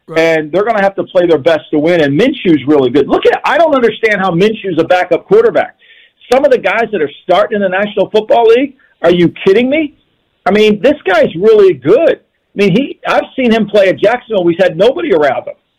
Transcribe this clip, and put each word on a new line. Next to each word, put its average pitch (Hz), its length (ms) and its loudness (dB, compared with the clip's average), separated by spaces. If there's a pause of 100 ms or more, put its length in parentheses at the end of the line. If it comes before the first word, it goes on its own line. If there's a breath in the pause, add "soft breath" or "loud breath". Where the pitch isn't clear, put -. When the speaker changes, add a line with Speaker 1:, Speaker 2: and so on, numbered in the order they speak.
Speaker 1:
Right. 160 120 -6
Speaker 2:
And 160 320 -2
they're 190 140 -2
gonna 220 160 -2
have 196 140 -2
to 175 80 -6
play 175 240 -2
their 160 100 2
best 156 340 -2
to 151 80 -2
win. 165 220 0
And 143 180 0
Minshew's 185 480 0
really 139 220 2
good. 294 180 0
Look 269 200 0
at, 427 180 0
I 247 140 -2
don't 311 160 2
understand 220 440 -2
how 190 120 -2
Minshew's 190 480 -2
a 165 40 2
backup 170 440 -2
quarterback. 202 500 0 (560 soft breath)
Some 269 100 2
of 285 80 4
the 233 60 2
guys 190 340 -2
that 185 120 -4
are 139 80 -4 (120)
starting 202 340 0
in 202 40 -2
the 190 80 0
National 196 400 -4
Football 214 380 0
League, 254 300 2 (260 soft breath)
are 175 80 2
you 175 200 2 (140)
kidding 233 240 2
me? 302 260 -4 (520)
I - 40 0
mean, 208 300 2
this 294 240 0
guy's 330 300 0
really 196 400 4
good. 202 460 0
I - 340 -20
mean, 202 200 0
he, 277 320 -4
I've 226 180 -2 (100)
seen 247 160 0
him 220 160 0
play 196 220 2
at 147 100 -2
Jacksonville. 208 440 -2
We've 170 160 0
had 180 160 0
nobody 262 380 0
around 147 340 0
him. - 80 -14 (240)